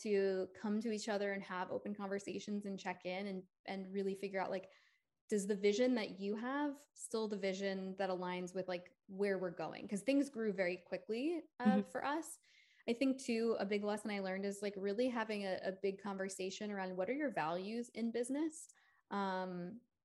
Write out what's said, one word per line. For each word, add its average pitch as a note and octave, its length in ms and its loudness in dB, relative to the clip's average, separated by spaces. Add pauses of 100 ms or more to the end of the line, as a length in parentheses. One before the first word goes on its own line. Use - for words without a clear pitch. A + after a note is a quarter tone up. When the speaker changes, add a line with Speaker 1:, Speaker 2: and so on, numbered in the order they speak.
Speaker 1:
to G3 460 2 (120)
come G#3+ 220 0
to A#3 100 -2
each G#3+ 180 -2
other G3+ 240 0
and G3 100 -6
have F3+ 260 -4
open G#3 240 -4
conversations G3+ 720 -4
and G3 140 -6
check F3+ 260 -6
in F#3 220 -4
and, F#3 160 -4 (240)
and F#3+ 260 -6
really G3 220 0
figure F#3+ 260 -2
out, - 80 0
like, F#3 180 -2 (640)
does G3+ 160 4
the G#3 100 2
vision G#3 380 6
that G#3 260 0
you G3+ 160 0
have C#4 360 0 (240)
still A3 320 -2
the G#3 100 -2
vision F#3+ 600 0
that F#3+ 100 2
aligns F3+ 460 0
with, F#3 120 -2
like, F3+ 240 -4 (140)
where G3 320 2
we're F3+ 140 0
going? E3 360 -6
'Cause G3 140 0
things C#4 300 6
grew A3 220 0
very F3+ 240 2
quickly, A#3+ 680 -2 (160)
uh, B3 80 2
Speaker 2:
Mm-hmm. G3+ 240 6
Speaker 1:
for - 120 -4
us. D#4 360 -2 (480)
I A#3 60 4
think C4 280 2
too, A3+ 380 2
a G3+ 80 0
big G#3 160 0
lesson G#3 260 -2
I G3+ 120 0
learned F#3+ 260 -2
is, G3+ 160 -4
like, G3+ 120 -2
really G3+ 320 2
having A3 380 0
a, F#3 180 0
a F#3+ 80 0
big F#3+ 300 -2
conversation G3 720 -4
around F#3 260 -4
what F#3 140 0
are - 20 2
your C#4+ 180 0
values F#3+ 640 -2
in A3+ 180 0
business? C4 640 -2 (380)
Um, F#3 680 -2 (260)